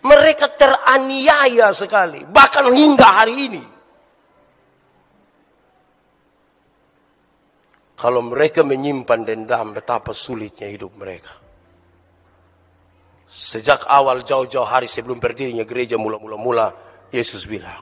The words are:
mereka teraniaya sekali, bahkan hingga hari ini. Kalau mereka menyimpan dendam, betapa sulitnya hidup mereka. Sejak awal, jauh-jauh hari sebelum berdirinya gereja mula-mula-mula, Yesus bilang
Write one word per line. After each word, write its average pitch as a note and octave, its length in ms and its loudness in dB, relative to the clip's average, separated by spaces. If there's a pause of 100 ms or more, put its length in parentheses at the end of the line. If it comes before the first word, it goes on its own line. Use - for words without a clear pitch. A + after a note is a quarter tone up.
mereka D4 480 4
teraniaya C4+ 1200 2
sekali, F3+ 560 -2
bahkan C4+ 400 4
hingga C4 400 6
hari A3 260 4 (140)
ini. E3 160 -12 (4000)
Kalau B2 240 -2
mereka C#3 400 -2
menyimpan C3+ 640 -2
dendam, A2 480 -6
betapa A2 400 -8
sulitnya G#2+ 560 -14
hidup G2+ 320 -16
mereka. F#2 320 -18 (1900)
Sejak - 640 -4
awal, C3+ 320 2
jauh-jauh B2+ 480 -4
hari B2 160 -2
sebelum A#2+ 320 -10
berdirinya A#2 480 -6
gereja A#2 320 -6
mula-mula-mula, A2 880 -4 (220)
Yesus A2 400 -8
bilang G2+ 360 -14